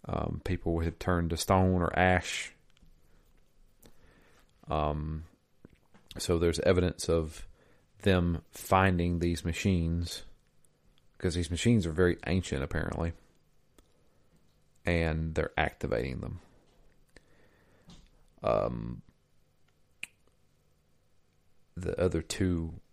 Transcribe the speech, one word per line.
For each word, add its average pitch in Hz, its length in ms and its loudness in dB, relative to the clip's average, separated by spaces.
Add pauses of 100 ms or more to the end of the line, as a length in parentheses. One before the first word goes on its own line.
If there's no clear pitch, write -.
Um, 78 380 -4
people 85 360 -2
had 80 200 -2
turned 85 300 0
to 82 60 -2
stone 92 460 4
or - 160 0
ash. - 540 0 (2250)
Um, 76 560 -2 (920)
so 85 220 0
there's 85 220 2
evidence 90 480 2
of 82 380 -2 (560)
them 87 480 2
finding 87 680 2
these 85 260 -2
machines, 85 800 0 (960)
'cause 87 160 -2
these 87 160 -2
machines 101 360 2
are 82 60 -2
very 90 340 4
ancient, 85 360 -2
apparently, 82 500 -2 (1700)
and 80 500 0
they're 82 220 -2
activating 65 640 -2
them. - 200 -10 (2000)
Um, 57 600 -2 (2750)
the 87 240 -6
other 82 220 2
two 82 580 -2 (120)